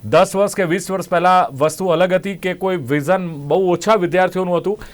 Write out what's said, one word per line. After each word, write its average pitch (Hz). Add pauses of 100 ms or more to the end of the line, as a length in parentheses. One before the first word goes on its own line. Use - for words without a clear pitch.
દસ 170
વર્ષ 196
કે 196
વીસ 180
વર્ષ 185
પહેલાં 175
વસ્તુ 156
અલગ 180
હતી 190
કે 185
કોઈ 185
વિઝન 147
બહુ 160
ઓછા 202
વિદ્યાર્થીઓનું 180
હતું. 190 (140)